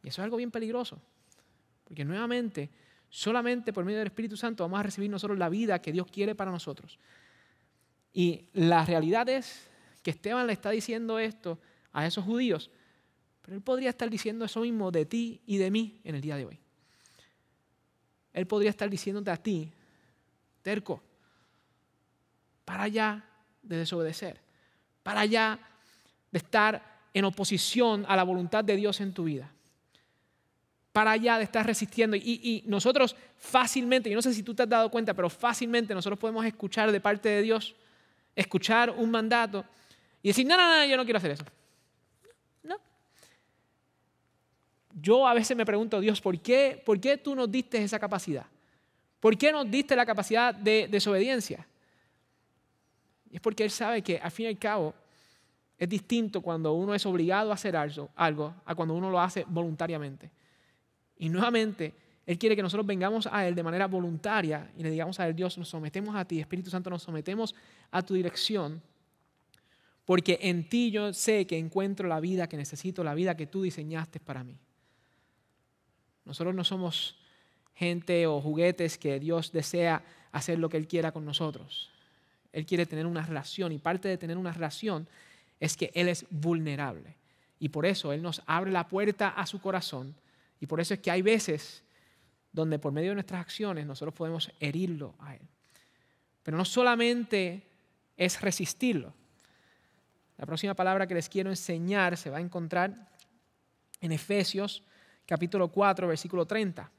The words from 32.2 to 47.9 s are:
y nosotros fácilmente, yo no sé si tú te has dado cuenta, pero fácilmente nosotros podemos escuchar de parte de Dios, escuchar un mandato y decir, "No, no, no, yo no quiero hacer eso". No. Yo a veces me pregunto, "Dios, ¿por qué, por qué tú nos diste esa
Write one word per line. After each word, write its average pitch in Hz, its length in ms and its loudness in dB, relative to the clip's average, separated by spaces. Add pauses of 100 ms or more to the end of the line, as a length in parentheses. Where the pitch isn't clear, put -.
y 233 440 -2
nosotros 240 500 4 (220)
fácilmente, 247 720 2
yo 202 80 0
no 240 40 0
sé 247 120 4
si 208 100 -2
tú 220 100 -8
te 247 100 2
has 226 60 2
dado 226 220 4
cuenta, 220 220 0
pero 180 160 2
fácilmente 233 640 0
nosotros 196 260 -2
podemos 226 260 -2
escuchar 220 460 0
de 202 80 4
parte 202 300 2
de 208 120 4
Dios, 220 340 0 (600)
escuchar 226 540 4
un 226 200 0
mandato 220 540 2 (580)
y 202 60 2
decir, 247 180 6
"No, 330 120 6
no, 359 100 10
no, 311 180 8
yo 269 120 4
no 254 80 2
quiero 226 120 2
hacer 175 140 0
eso". 143 140 -6 (1160)
No. 330 120 -8 (2250)
Yo 226 260 6
a 240 80 8
veces 233 220 2
me 226 100 0
pregunto, 214 360 2
"Dios, 214 180 2
¿por 185 220 0
qué, 262 440 4
por 208 140 4
qué 269 180 2
tú 285 180 -4
nos 247 140 0
diste 247 320 0
esa 208 180 -2